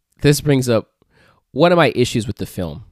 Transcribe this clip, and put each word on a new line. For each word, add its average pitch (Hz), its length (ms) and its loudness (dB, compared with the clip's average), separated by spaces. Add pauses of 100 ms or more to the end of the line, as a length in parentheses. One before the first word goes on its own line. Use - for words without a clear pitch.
(200)
This 143 200 2
brings 131 280 0
up 110 240 -2 (580)
one 170 220 2
of 175 40 4
my 151 200 4
issues 123 320 -2
with - 80 -8
the - 100 -8
film. 82 460 -10